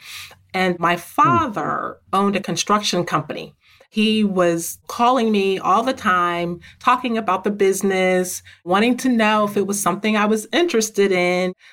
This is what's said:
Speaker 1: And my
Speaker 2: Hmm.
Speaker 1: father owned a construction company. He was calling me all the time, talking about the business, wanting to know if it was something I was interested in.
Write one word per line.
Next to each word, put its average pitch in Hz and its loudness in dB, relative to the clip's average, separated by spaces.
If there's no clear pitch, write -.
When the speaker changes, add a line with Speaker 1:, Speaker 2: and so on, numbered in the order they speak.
Speaker 1:
And 185 0
my 170 2
Speaker 2:
Hmm. 175 -4
Speaker 1:
father 269 0
owned 196 2
a 190 -2
construction 196 -2
company. - -6
He 220 2
was 175 0
calling 240 2
me 196 0
all 196 0
the 262 -2
time, 175 -2
talking 247 0
about 190 -2
the 208 -2
business, 190 0
wanting 220 2
to 262 -2
know 214 2
if 208 -6
it 196 0
was 202 -4
something 202 0
I 208 2
was 214 0
interested 214 2
in. 180 0